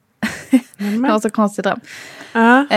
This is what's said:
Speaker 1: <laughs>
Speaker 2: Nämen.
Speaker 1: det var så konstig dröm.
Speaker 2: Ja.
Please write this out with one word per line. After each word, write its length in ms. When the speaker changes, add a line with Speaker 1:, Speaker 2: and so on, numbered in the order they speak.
Speaker 1:
<laughs> 580
Speaker 2:
Nämen. 260
Speaker 1:
det 80
var 80
så 100
konstig 340
dröm. 160
Speaker 2:
Ja. 440